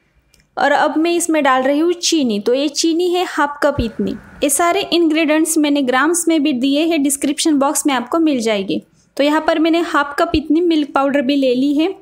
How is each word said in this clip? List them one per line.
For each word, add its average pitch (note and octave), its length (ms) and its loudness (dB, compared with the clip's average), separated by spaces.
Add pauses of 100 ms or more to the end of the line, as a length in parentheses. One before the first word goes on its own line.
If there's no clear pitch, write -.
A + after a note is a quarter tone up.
(560)
और C#4 160 2
अब C#4+ 240 0
मैं E4 160 2
इसमें D#4+ 320 0
डाल C4 180 2
रही C#4+ 160 0
हूँ F4 140 2
चीनी। C#4 480 0
तो A#3 140 0
ये C#4 160 0
चीनी E4 400 0
है F4+ 160 0
हाफ D4 360 -4
कप C#4 180 0
इतनी। G#3+ 300 -4 (320)
ये D4 80 0
सारे F4+ 320 0
इंग्रेडिएंट्स D#4+ 760 0
मैंने C#4+ 240 2
ग्राम्स C4+ 460 0
में E4 140 2
भी D4+ 120 0
दिए C#4 320 0
हैं, D#4+ 160 0
डिस्क्रिप्शन D4 560 0
बॉक्स D4 280 -2
में C#4 80 0
आपको B3 240 -2
मिल D4+ 220 2
जाएगी। G#3 400 -2 (360)
तो C#4 80 0
यहाँ D4+ 160 2
पर E4 180 0
मैंने E4 240 2
हाफ D4 360 -2
कप E4+ 160 0
इतनी D#4 260 0
मिल्क D#4+ 340 0
पाउडर C#4 280 0
भी C#4+ 140 0
ले C4 180 2
ली C#4 200 0
है D#4 280 0